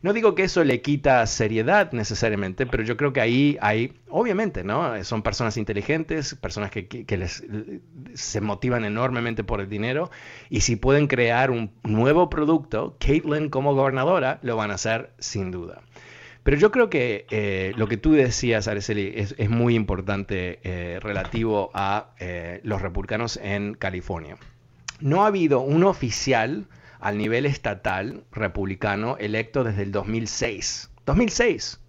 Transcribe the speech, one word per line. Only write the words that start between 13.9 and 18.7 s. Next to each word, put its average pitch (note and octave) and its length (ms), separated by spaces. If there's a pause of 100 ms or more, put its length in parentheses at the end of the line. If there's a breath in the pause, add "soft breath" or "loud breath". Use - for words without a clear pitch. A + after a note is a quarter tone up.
lo A#2+ 140
van G#2+ 160
a G2 40
hacer A2+ 440
sin F#2+ 320
duda. F2 300 (640 loud breath)
Pero C#3+ 120
yo G3+ 120
creo A3+ 220
que, B2 400
eh, G2 440
lo A2 120
que A2+ 100
tú D3+ 140
decías, A#2+ 560
Araceli, G2+ 480